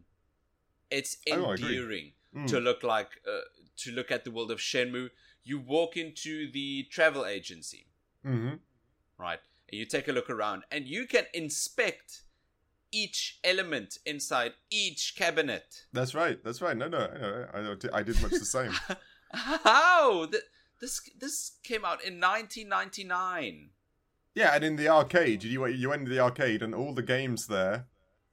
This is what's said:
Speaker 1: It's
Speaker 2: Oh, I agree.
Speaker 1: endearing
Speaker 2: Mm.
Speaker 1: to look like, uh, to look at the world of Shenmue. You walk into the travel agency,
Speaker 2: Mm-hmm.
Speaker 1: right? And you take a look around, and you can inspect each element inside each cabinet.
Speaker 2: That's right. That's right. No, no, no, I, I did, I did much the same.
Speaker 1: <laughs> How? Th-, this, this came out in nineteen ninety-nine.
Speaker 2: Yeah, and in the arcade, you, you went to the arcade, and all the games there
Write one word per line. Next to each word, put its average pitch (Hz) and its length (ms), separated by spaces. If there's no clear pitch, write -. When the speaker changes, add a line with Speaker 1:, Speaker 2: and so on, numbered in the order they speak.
Speaker 1:
It's 139 260
Speaker 2:
Oh, 165 160
I 101 80
agree. 123 220
Speaker 1:
endearing 107 360
Speaker 2:
Mm. 139 120
Speaker 1:
to 123 120
look 120 240
like, 110 420
uh, 104 140
to 127 120
look 123 220
at 120 120
the 123 60
world 113 220
of 110 80
Shenmue. 123 500
You 139 160
walk 156 380
into 156 560
the 139 380
travel 147 360
agency, 90 640
Speaker 2:
Mm-hmm. 127 300
Speaker 1:
right? 87 220
And 104 80
you 110 80
take 139 220
a 143 40
look 123 180
around, 104 400
and 147 160
you 202 200
can 226 180
inspect - 880
each - 540
element 175 640
inside 139 480
each 196 440
cabinet. 147 800
Speaker 2:
That's 127 220
right. 160 280
That's 117 200
right. 165 140
No, 135 120
no, 165 180
no, 113 460
I, 101 60
I 101 40
did, 101 180
I 104 100
did 110 200
much 107 100
the 302 140
same. 127 260
Speaker 1:
<laughs> - 280
How? 254 920
Th-, 208 160
this, - 280
this - 340
came 214 220
out - 200
in 180 140
nineteen 208 500
ninety-nine. 180 1000
Speaker 2:
Yeah, 185 200
and 147 100
in 156 120
the 147 120
arcade, 147 560
you, 127 220
you 127 240
went 143 160
to 120 40
the 127 100
arcade, 120 420
and 113 120
all 131 200
the 123 80
games 127 440
there 101 400